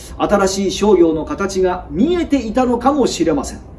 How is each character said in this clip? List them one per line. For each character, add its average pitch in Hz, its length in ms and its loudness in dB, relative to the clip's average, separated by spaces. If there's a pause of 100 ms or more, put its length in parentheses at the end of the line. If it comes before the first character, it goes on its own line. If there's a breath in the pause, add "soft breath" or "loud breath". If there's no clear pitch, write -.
(160 loud breath)
新 190 320 2
し 190 200 -2
い - 20 -4
商 202 260 2
業 170 160 6
の 156 120 -2
形 185 360 -4
が 180 300 -2
見 233 240 0
え 339 100 0
て 247 220 -2
い 214 60 -6
た 254 120 2
の 247 140 0
か 262 140 2
も 269 140 2
し - 180 -2
れ 156 100 2
ま 135 100 -2
せ - 120 -10
ん。 - 40 -16 (180)